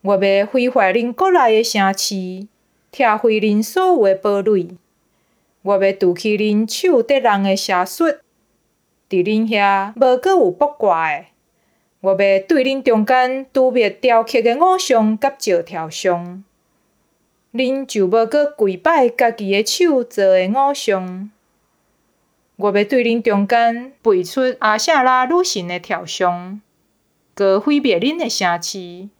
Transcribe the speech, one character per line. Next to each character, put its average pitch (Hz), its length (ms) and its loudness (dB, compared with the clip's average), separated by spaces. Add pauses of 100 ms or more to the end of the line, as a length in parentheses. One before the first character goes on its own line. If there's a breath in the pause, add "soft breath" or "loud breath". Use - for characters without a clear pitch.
我 196 220 0
要 196 240 2
毁 247 200 0
坏 214 240 2
恁 233 220 -2
国 381 180 0
内 247 260 4
的 233 60 2
城 196 320 0
市， 190 520 -8 (440)
拆 226 240 0
毁 214 240 0
恁 214 240 0
所 370 200 -2
有 349 220 2
的 190 100 2
堡 202 260 -2
垒。 190 280 0 (920)
我 196 220 0
要 196 100 2
除 185 220 0
去 214 220 -2
恁 214 300 0
手 285 360 0
得 269 160 0
人 208 240 0
的 196 120 2
邪 190 300 -2
术， 330 200 -4 (1000)
伫 180 160 0
恁 214 240 0
遐 202 480 0
无 254 220 2
搁 370 140 -2
有 294 180 2
卜 294 200 -2
卦 165 460 -2
的。 160 100 -14 (720)
我 196 140 -2
要 190 40 -2
对 196 460 2
恁 269 180 -2
中 220 240 2
间 254 480 0
除 262 160 2
灭 240 220 2
雕 233 320 2
刻 233 180 -2
的 233 140 2
偶 370 200 4
像 220 440 0
甲 277 180 -2
石 175 240 -2
头 165 260 -10
像， 175 560 -6 (1120)
恁 262 320 -2
就 202 220 0
无 226 180 2
搁 294 220 0
跪 208 280 -2
拜 294 320 2
家 233 220 0
己 208 220 -6
的 202 120 0
手 285 400 0
做 208 220 -2
的 190 300 2
偶 277 180 2
像。 190 560 -4 (1300)
我 190 200 -2
要 208 80 2
对 247 200 0
恁 233 180 0
中 202 260 0
间 233 540 0
背 185 220 2
出 214 180 -4 (160)
阿 214 220 0
舍 330 120 -2 (120)
拉 254 220 2
女 349 180 0
神 185 240 -6
的 180 120 -6
雕 180 240 -8
像， 180 560 -4 (760)
搁 196 240 2
毁 294 200 0
灭 220 200 0
恁 285 180 -2
的 320 100 -6
城 175 360 -2
市。 180 460 -14 (100)